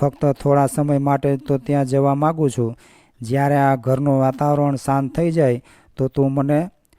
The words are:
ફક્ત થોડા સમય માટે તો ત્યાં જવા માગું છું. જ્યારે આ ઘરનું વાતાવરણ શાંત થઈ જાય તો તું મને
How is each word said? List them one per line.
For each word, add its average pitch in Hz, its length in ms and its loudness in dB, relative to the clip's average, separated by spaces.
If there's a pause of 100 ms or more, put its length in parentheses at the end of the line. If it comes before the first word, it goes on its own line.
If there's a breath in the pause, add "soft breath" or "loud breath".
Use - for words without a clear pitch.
ફક્ત 143 260 0
થોડા 139 400 2
સમય 147 320 -2
માટે 139 380 0
તો 135 220 -2
ત્યાં 139 280 -2
જવા 139 280 2
માગું 151 360 0
છું. 120 280 -4 (440 soft breath)
જ્યારે 139 340 0
આ 139 200 2
ઘરનું 131 440 0
વાતાવરણ 143 560 0
શાંત 135 380 -2
થઈ 170 160 0
જાય 139 340 0 (320 soft breath)
તો 131 120 -2
તું 139 240 0
મને 147 380 -2 (280 soft breath)